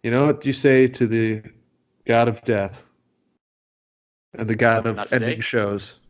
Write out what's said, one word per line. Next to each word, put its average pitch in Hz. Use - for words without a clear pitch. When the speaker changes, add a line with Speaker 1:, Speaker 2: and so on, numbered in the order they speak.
Speaker 1:
You 117
know 135
what 143
you 135
say 131
to 127
the 110
god 117
of 113
death 98
and 113
the 113
god 113
of 110
Speaker 2:
Not 104
today. 120
Speaker 1:
ending 123
shows? 101